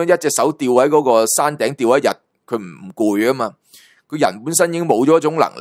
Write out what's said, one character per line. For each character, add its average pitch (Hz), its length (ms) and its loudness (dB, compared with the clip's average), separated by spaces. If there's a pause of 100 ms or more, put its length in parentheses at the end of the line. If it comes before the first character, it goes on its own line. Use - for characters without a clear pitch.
樣， 170 80 4
一 170 40 2
隻 156 140 -2
手 135 200 0
吊 135 200 -4
喺 127 180 4
嗰 151 120 4
個 113 240 2 (120)
山 147 200 -2
頂 117 180 -2
吊 123 220 2
一 143 40 0
日， 117 80 0 (360)
佢 120 120 -6
唔 92 360 -14
攰 107 340 0
啊 131 60 2
嘛。 117 200 -4 (560)
佢 151 100 -10
人 107 240 -2
本 156 100 -8
身 170 160 2
已 170 40 -6
經 170 120 -4
冇 127 200 2
咗 156 120 4
一 - 40 4
種 151 160 -2
能 107 120 2 (120)